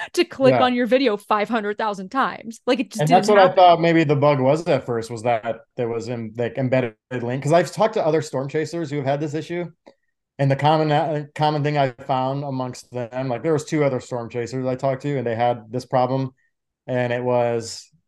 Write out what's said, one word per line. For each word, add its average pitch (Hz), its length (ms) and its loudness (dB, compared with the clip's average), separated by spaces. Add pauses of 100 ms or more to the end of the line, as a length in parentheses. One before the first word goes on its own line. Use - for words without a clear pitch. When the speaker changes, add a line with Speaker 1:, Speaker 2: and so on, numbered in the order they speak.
Speaker 1:
<laughs> - 120 -14
to 349 120 2
click 262 280 2
Speaker 2:
Yeah. 254 100 4
Speaker 1:
on 247 100 2
your 247 120 0
video 247 300 2
five 208 320 -2
hundred 208 300 -4
thousand 196 320 -6
times. 226 580 -6
Like, 277 120 2
it - 100 -4
just 214 120 -6
Speaker 2:
And 151 60 2
Speaker 1:
didn't 180 120 6
Speaker 2:
that's 208 100 -2
what 208 100 6
I 190 40 10
Speaker 1:
happen. 185 120 6
Speaker 2:
thought 175 260 8
maybe 165 220 4
the 147 120 2
bug 139 240 4
was 151 280 2
at 147 180 0
first, 113 240 -4
was 113 140 -10
that 113 380 -2 (140)
there 120 120 -4
was 113 220 -6
em-, 117 260 -8
like, 120 220 -4
embedded 127 380 0 (160)
link. 123 320 -6
'Cause 143 100 0
I've 170 180 2
talked 220 240 0
to 185 100 0
other 156 160 2
storm 147 280 -6
chasers 156 400 -6
who 147 80 -6
have 131 80 -4
had 139 140 0
this 151 160 -6
issue, 170 360 -8 (680)
and 139 120 2
the 135 40 2
common, 151 360 2
uh, 151 420 0
common 151 300 0
thing 147 140 0
I 135 140 2
found 135 520 -4
amongst 131 480 -8
them, 123 360 -8
like, 117 140 -4
there 160 120 0
was 147 120 -2
two 151 180 0
other 127 160 0
storm 117 300 -10
chasers 123 380 -6
I 127 80 -2
talked 135 260 -4
to, 143 160 -4
and 117 80 -4
they 117 100 -2
had 120 360 -2
this 127 140 -6
problem. 131 460 0 (540)
And 123 260 -2
it 123 120 -4
was, 120 640 -2 (180)